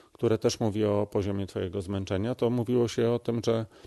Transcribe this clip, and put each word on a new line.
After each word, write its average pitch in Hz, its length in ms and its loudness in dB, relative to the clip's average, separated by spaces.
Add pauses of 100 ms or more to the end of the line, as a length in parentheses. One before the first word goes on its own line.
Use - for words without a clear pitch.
(140)
które 113 240 2
też 120 220 0
mówi 107 260 0
o 104 260 2
poziomie 98 360 -2
twojego 98 340 -4
zmęczenia. 98 540 -2
To 120 140 2
mówiło 120 380 2
się 117 220 0
o 120 100 0
tym, 120 260 -4
że 113 200 2 (220)